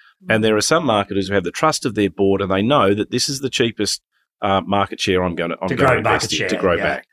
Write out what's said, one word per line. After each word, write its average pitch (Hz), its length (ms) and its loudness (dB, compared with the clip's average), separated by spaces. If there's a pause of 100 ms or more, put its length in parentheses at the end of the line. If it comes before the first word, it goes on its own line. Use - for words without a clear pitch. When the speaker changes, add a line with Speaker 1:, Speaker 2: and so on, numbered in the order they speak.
(300)
Speaker 1:
and 110 140 2
there 110 120 2
are 107 60 2
some 160 240 0
marketers 101 440 0
who 98 40 -2
have 98 100 0
the 85 60 -6
trust - 340 -2
of 113 120 -6
their 101 160 2
board, 98 320 2
and 92 80 -4
they 95 100 2
know 110 320 4
that 104 160 -2
this 123 180 -2
is 135 120 -6
the 139 100 -6
cheapest, 113 540 -2 (400)
uh, 98 180 2
market 98 400 -2
share 90 220 2
I'm 90 100 -2
gonna, 85 300 -4
I'm 95 60 -2
Speaker 2:
To - 60 -2
Speaker 1:
gonna 139 140 2
Speaker 2:
grow 120 80 2
Speaker 1:
invest 107 280 0
Speaker 2:
market - 80 -8
Speaker 1:
in, - 40 -2
Speaker 2:
share, 101 120 -4
Speaker 1:
to 95 80 -2
grow 90 180 2
Speaker 2:
yeah. 95 80 -2
Speaker 1:
back. 71 300 -4